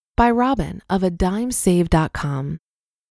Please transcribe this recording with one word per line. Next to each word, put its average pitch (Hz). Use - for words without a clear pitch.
by 240
Robin 233
of 190
a 185
dime 196
save 175
dot 160
com. 143